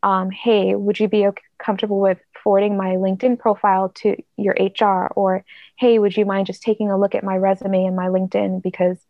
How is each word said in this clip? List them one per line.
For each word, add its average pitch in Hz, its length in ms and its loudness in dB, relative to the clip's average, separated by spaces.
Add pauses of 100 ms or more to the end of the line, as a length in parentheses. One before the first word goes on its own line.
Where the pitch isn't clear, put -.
um, 190 300 0
"Hey, 196 440 0
would 202 240 -2
you 214 100 2
be 202 180 2
okay, 196 160 -4 (140)
comfortable 208 420 -2
with 190 200 2 (220)
forwarding 202 360 2
my 185 180 -2
LinkedIn 190 420 0
profile 196 580 0
to - 200 -2 (220)
your 202 200 0
H 196 240 0
R?" 196 340 0
Or, 190 280 0 (340)
"Hey, 233 220 4
would 202 160 0
you 208 100 2
mind 196 220 -2
just 190 160 -12
taking 214 260 -2
a 196 80 0
look 196 160 0
at 202 100 -2
my 190 140 -4
resume 190 480 0
and 185 120 -4
my 185 100 -4
LinkedIn 185 540 -2
because 185 360 -2 (120)